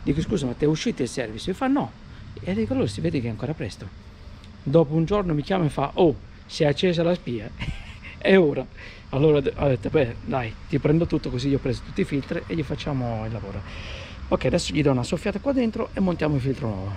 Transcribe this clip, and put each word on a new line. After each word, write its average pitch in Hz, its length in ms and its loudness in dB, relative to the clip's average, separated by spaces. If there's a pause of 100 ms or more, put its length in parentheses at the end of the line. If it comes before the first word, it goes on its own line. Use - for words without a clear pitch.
Dico: 156 180 0
"Scusa, 170 240 0
ma 120 80 -2
ti - 120 0
è - 20 6
uscito 156 340 0
il 123 80 0
service?" 113 420 -6
E - 20 -2
fa: 262 140 -2
"No". 254 240 2 (500)
E 180 120 -2
dico: 220 200 0
"Allora 247 140 2
si 117 140 -4
vede 160 180 0
che 117 80 -2
è - 20 -2
ancora 123 240 -4
presto". 113 340 -8 (720)
Dopo 147 320 4
un 160 120 4
giorno 185 280 2
mi 147 80 2
chiama 185 240 2
e 143 40 4
fa: 143 260 -2
"Oh, 165 200 6 (300)
si - 180 0
è 151 40 6
accesa 165 360 2
la 170 100 4
spia, 117 380 -4
<laughs> - 680 -10
è 196 200 6
ora". 139 280 4 (440)
Allora 147 280 6
ho 143 300 2
detto: 135 220 2
"Beh, 135 260 2 (100)
dai, 117 280 -2 (140)
ti 147 120 0
prendo 160 260 4
tutto", 156 240 -2
così 127 200 -2
gli 139 60 4
ho 131 40 2
preso 123 260 -2
tutti - 160 -4
i 180 40 4
filtri 151 400 -4
e 180 100 -4
gli 160 80 -2
facciamo 123 640 -4
il 113 60 -6
lavoro. 101 300 -6 (680)
Ok, - 160 2
adesso 160 280 0
gli 151 80 2
do 143 100 6
una 127 120 2
soffiata 190 360 -2
qua 277 140 0
dentro 226 400 0
e - 60 -6
montiamo 165 360 2
il 131 60 0
filtro 135 260 -2
nuovo. 98 300 -4